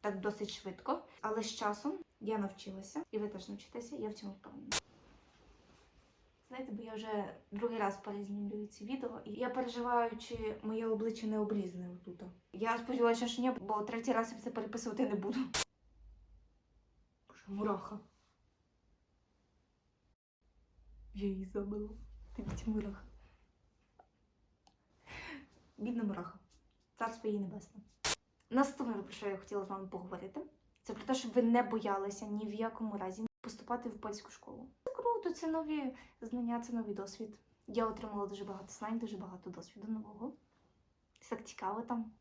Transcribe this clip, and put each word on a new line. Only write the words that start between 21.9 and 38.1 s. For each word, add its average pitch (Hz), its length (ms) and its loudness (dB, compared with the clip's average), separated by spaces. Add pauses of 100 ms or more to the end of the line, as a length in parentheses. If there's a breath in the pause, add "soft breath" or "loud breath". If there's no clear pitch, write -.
Дивіться, - 300 -4
мураха. 208 360 0 (2750 loud breath)
Бідна 233 260 2
мураха. 196 360 -2 (560)
Царство 226 340 0
їй 208 100 2
небесне. 196 420 -6 (680)
Наступне, 262 440 4
про 196 180 -2
що - 180 -4
я 190 80 0
хотіла 196 280 -2
з 190 40 -10
вами 190 180 -4
поговорити, 190 540 -6 (400)
це - 120 -6
про - 100 -6
те, 262 120 4
щоб 247 180 0
ви 247 80 10
не 233 220 10
боялися 202 640 2
ні 208 220 0
в 208 60 -2
якому 220 440 0
разі 190 300 -2 (140)
поступати 240 480 -4
в - 120 -8
польську 208 300 -6
школу. - 380 -14 (140)
Це 508 80 -2
круто, 466 400 2
це 339 160 -2
нові 311 480 2 (260 loud breath)
знання, 240 380 0
це 240 140 -4
новий 214 200 0
досвід. 202 440 -6 (300)
Я 226 200 4
отримала 208 400 0